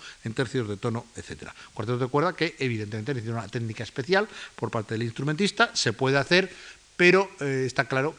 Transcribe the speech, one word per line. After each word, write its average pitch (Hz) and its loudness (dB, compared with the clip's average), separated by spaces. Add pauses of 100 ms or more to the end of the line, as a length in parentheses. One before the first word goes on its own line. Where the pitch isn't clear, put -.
(240)
en 113 -6
tercios 123 -2
de 101 -4
tono, 113 -4
etcétera. - -14 (200)
Cuartetos 120 -2
de 131 0
cuerda 160 2
que, 165 -2
evidentemente, 110 -2
necesitan 117 -4
una 101 -8
técnica 117 -6
especial 185 0 (260)
por 113 -4
parte 113 -4
del 113 -2
instrumentista, 151 0
se - 0
puede 135 2
hacer 180 4 (480)
pero, 185 8
eh, 135 0
está 127 0
claro 139 0